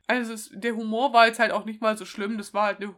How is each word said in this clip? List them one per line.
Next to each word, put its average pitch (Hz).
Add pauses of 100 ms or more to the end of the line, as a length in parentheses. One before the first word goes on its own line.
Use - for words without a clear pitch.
Also 233
es, 214
der 226
Humor 226
war 233
jetzt 226
halt 220
auch 202
nicht 220
mal 220
so 196
schlimm, 208
das 202
war 208
halt 202
eine 196